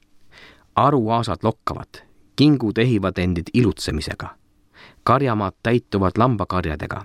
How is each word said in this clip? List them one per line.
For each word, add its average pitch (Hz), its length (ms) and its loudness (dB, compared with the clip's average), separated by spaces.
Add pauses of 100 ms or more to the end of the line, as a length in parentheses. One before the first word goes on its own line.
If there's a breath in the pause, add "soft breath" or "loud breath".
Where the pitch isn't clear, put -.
(760 loud breath)
Aruaasad 113 680 0
lokkavad, - 640 -6 (320)
kingud 120 420 4
ehivad 104 400 0
endid 90 360 -2
ilutsemisega. 90 760 -2 (720 loud breath)
Karjamaad 110 600 0
täituvad 104 600 0
lambakarjadega 90 840 -2